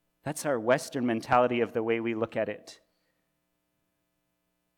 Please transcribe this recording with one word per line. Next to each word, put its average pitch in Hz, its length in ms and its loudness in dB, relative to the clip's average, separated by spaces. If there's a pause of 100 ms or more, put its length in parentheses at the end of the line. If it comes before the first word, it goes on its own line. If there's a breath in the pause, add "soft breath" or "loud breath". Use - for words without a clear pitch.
(240)
That's 147 220 -6
our 139 140 0
Western 123 460 0
mentality 123 560 2
of 110 120 0
the 113 100 -2
way 113 160 0
we 113 160 -4
look 110 200 -4
at 107 140 -2
it. - 320 -14 (2000)